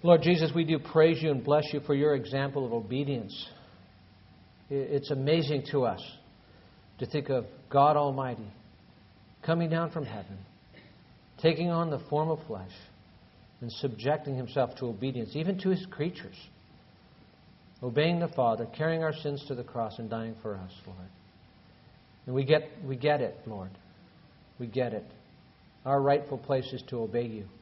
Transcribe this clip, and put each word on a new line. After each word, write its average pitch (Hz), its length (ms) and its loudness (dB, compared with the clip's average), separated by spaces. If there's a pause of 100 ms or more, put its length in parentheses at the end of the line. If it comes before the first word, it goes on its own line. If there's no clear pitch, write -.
Lord 170 200 8
Jesus, 160 320 4
we 165 100 2
do 156 140 2
praise 156 440 6
you 156 80 2
and 131 120 0
bless 147 300 4
you 147 80 -2
for 147 140 0
your 143 200 4
example 135 500 -2
of 117 80 -4
obedience. 117 760 -4 (1200)
I-, 139 40 -4
it's 139 360 -2
amazing 143 640 2
to 139 120 2
us 104 160 -2 (1000)
to 123 80 -4
think 143 220 -4
of 131 180 0 (220)
God 147 280 8
Almighty 131 500 -2 (1000)
coming 170 240 2
down 165 220 0
from 151 160 -6
heaven, 98 320 -12 (1040)
taking 165 280 2
on 165 200 0
the 139 80 -2 (100)
form 156 220 0
of 151 160 0
flesh, 95 260 -10 (880)
and 117 100 -8
subjecting 135 680 -2
himself 123 420 -2
to 131 80 -4
obedience, 117 480 -4
even 180 240 -2
to 185 120 0
his 185 200 0
creatures. - 460 -6 (1500)
Obeying 151 360 4
the 170 100 0
Father, 117 380 2
carrying 160 360 0
our 156 100 0
sins 143 360 -6
to 139 60 -4
the 120 100 -8
cross, 113 340 -6
and 113 100 -8
dying 113 320 -6
for 107 140 -6
us, 92 160 -10 (160)
Lord. 92 220 -16 (1160)
And 127 100 -6
we 135 100 4
get, 151 180 4 (200)
we 135 140 -6
get 143 240 2
it, 117 160 -2 (100)
Lord. 98 240 -8 (880)
We 123 100 -8
get 120 240 -2
it. 104 120 -8 (800)
Our 139 160 2
rightful 143 380 2
place 131 340 -2
is 127 160 -8
to 120 120 -4
obey 113 260 -2
you. 110 180 -10 (180)